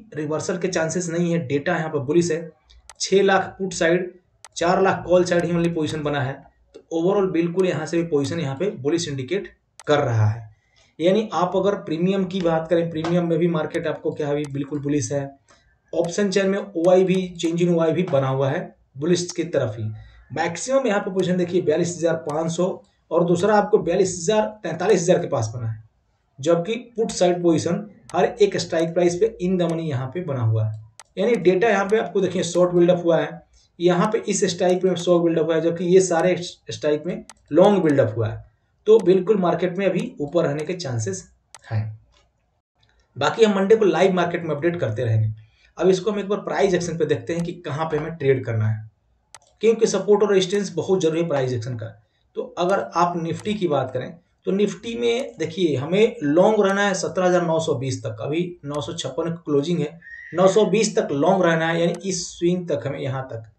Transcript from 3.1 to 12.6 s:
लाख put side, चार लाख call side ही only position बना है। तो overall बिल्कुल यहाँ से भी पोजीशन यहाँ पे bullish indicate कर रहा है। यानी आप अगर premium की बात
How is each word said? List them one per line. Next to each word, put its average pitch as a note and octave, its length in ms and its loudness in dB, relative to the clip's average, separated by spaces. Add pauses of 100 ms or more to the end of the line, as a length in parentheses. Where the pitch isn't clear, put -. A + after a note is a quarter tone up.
लाख F#3+ 360 2
put F#3 160 -6
side, F3 380 0 (440)
चार F#3 260 2
लाख F#3 240 0
call F3 180 4
side E3+ 200 0
ही E3+ 80 -2
only E3+ 220 0
position D#3 280 -4
बना C#3+ 200 -2
है। C3 120 -4 (400)
तो - 60 -20 (120)
overall F#3 380 2
बिल्कुल E3+ 360 0
यहाँ D#3 200 -2
से E3+ 100 -2
भी E3 100 0
पोजीशन D3+ 340 0
यहाँ C3+ 160 -4
पे F#3+ 160 -2
bullish D#3 360 -2
indicate C#3 400 -6 (380)
कर D3 140 4
रहा A2+ 260 2
है। A2 160 -2 (560)
यानी G3+ 360 2
आप F3+ 220 0
अगर F#3+ 260 0
premium F#3 440 -2
की F#3+ 160 -4
बात E3 260 0